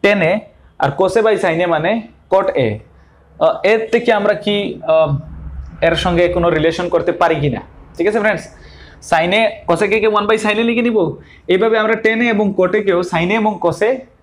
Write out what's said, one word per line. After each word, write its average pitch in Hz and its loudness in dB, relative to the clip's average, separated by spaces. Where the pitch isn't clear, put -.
ten 202 4
A 180 0
আর 139 0
cos 185 2
A 226 2
by 214 2
sin 165 0
A - -2
মানে 170 0
cot 190 2
A, 131 0
আহ, - -4
এর 220 2
থেকে 233 2
আমরা 208 2
কি, 202 -4
আহ, 160 2
এর 165 2
সঙ্গে 175 2
কোনো 175 2
relation 165 0
করতে 170 0
পারি 165 2
কিনা। 139 -2
ঠিক 330 0
আছে 214 0
friends, 208 -2
sin 170 2
A, 220 2
cos 170 0
A - -2
কে 214 0
ওয়ান 208 0
by 220 2
sin 214 0
A 233 0
লিখে 233 0
নিব, 226 0
এইভাবে 214 2
আমরা 220 0
টেন 226 0
এ 240 2
এবং 208 0
cot 185 2
A 214 0
কেও 180 2
sin 175 -2
A 202 0
এবং 214 -2
cos 165 0
A 240 2